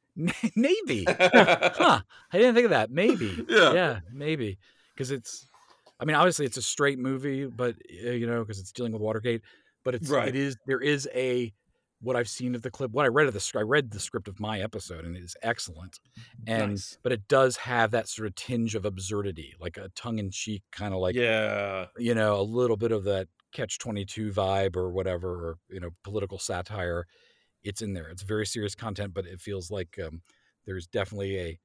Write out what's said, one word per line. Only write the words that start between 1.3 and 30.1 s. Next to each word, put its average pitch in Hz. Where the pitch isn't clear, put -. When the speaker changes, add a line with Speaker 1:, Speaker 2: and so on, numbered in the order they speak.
Speaker 2:
<laughs> -
Speaker 1:
Huh. 180
I 175
didn't 240
think 240
of 208
that. 113
Maybe. 180
Speaker 2:
Yeah. 165
Speaker 1:
Yeah, 135
maybe. 135
'Cause 131
it's, -
I 123
mean, 156
obviously 156
it's 123
a 123
straight 139
movie, 135
but, 120
uh, 123
you 117
know, 117
'cause 104
it's 92
dealing 120
with 107
Watergate, 110
but 123
it's, 139
Speaker 2:
Right. 117
Speaker 1:
it 123
is, 139
there 135
is 143
a, 123
what 127
I've 120
seen 123
of 117
the 127
clip, 127
what 139
I 127
read 143
of 117
the 98
sc-, -
I 107
read 127
the 101
script -
of 98
my 107
episode, 90
and 85
it 87
is 87
excellent. 90
And, 104
Speaker 3:
Nice. -
Speaker 1:
but 123
it 107
does 135
have 117
that 113
sort 110
of 95
tinge 117
of 98
absurdity, 95
like 87
a -
tongue-in-cheek 107
kinda, 101
like, 92
Speaker 2:
Yeah. 104
Speaker 1:
you 120
know, 107
a 98
little 113
bit 113
of 101
that 95
Catch-twenty-two 107
vibe 98
or 90
whatever, 90
or, 80
you 95
know, 87
political 101
satire. 87
It's 101
in 101
there. 80
It's 92
very 107
serious 104
content, 101
but 92
it 90
feels 95
like, 95
um, 82